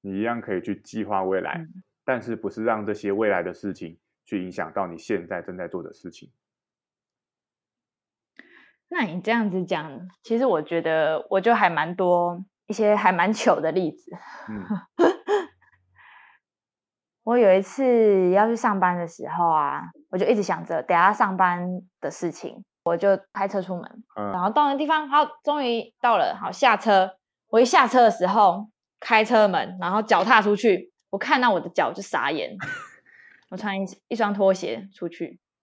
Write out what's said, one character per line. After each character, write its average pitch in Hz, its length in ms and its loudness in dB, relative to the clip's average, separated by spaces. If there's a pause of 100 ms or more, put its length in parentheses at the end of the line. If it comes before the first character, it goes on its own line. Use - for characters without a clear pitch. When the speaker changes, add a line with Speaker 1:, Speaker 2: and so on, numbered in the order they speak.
Speaker 1:
你 98 160 -8
一 - 20 -6
样 117 200 -4
可 104 140 -8
以 90 60 -4
去 101 160 -8
计 - 260 -10
划 95 220 -4
未 95 160 -2
来， 80 140 -8
Speaker 2:
嗯。 170 280 -14 (220)
Speaker 1:
但 127 160 -2
是 113 160 -8
不 - 140 -8
是 110 120 -10
让 110 220 -2
这 104 80 -4
些 101 180 -6
未 104 180 0
来 92 140 0
的 87 120 -8
事 98 180 -8
情 85 260 -14 (280)
去 95 180 -6
影 90 80 -12
响 82 200 -8
到 98 140 -4
你 82 120 -12
现 90 280 -6
在 90 140 -8
正 90 160 -14
在 90 100 -10
做 85 160 -10
的 82 120 -16
事 - 160 -18
情。 - 200 -20 (2500)
Speaker 2:
那 339 140 -2
你 175 180 -6
这 220 100 -2
样 220 180 0
子 180 140 -4
讲， 165 460 -8 (120)
其 226 140 -4
实 254 80 0
我 180 160 2
觉 165 220 -4
得 160 480 -2
我 190 100 2
就 226 140 2
还 208 160 2
蛮 165 260 -2
多， 175 480 0 (220)
一 208 80 -8
些 208 200 2
还 208 160 4
蛮 185 220 0
糗 214 260 2
的 156 140 -2
例 170 180 0
子。 - 220 -20 (380)
Speaker 1:
嗯。 208 120 -12 (360)
Speaker 2:
<laughs> 349 140 4 (2000)
我 233 140 2
有 196 160 8
一 196 80 4
次 214 680 4
要 202 180 4
去 233 80 0
上 208 240 0
班 180 180 2
的 170 80 -6
时 - 220 -14
候 170 200 0
啊， 151 320 0 (300)
我 185 80 -4
就 - 80 0
一 - 80 4
直 208 80 0
想 170 220 -4
着 165 180 -4
等 175 160 2
下 190 140 6
上 202 240 -2
班 180 280 0 (360)
的 151 100 -6
事 165 220 -6
情， - 320 -16 (180)
我 170 140 0
就 196 200 2 (160)
开 196 140 -4
车 196 160 -4
出 185 140 -8
门。 - 260 -16 (140)
Speaker 1:
嗯。 208 160 -6
Speaker 2:
然 180 100 -4
后 202 80 0
到 294 180 2
那 277 60 0
地 285 140 -4
方， 302 200 0
好， 285 160 4 (200)
终 294 200 -2
于 233 360 -4
到 233 160 4
了， 127 180 0
好， 190 160 -8
下 233 260 2
车。 196 360 4 (360)
我 220 120 4
一 254 40 8
下 262 220 6
车 247 160 4
的 220 80 8
时 180 160 -2
候， 196 420 2 (300)
开 220 260 2
车 214 220 4
门， 180 340 -2
然 180 120 -4
后 214 100 0
脚 196 220 2
踏 226 180 6
出 208 140 2
去， 185 340 0 (200)
我 196 80 -6
看 269 220 0
到 240 120 2
我 170 80 0
的 175 80 -12
脚 147 240 -2
就 196 100 -10
傻 139 300 -4
眼。 110 260 -6
Speaker 1:
<laughs> - 920 -16
Speaker 2:
我 185 60 -14
穿 196 240 -6
一， 190 60 -4 (220)
一 226 80 -6
双 208 180 0
拖 196 180 4
鞋 190 400 -6
出 175 160 -10
去。 170 300 -12 (240)